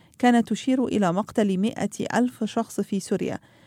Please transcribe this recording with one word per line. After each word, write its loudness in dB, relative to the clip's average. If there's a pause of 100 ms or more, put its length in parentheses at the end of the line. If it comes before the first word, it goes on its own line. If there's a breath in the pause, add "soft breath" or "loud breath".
(200 soft breath)
كانت 4
تشير 0
إلى 2
مقتل 0
مائة -2 (260)
ألف 0
شخص -4
في -4
سوريا، -4 (300 soft breath)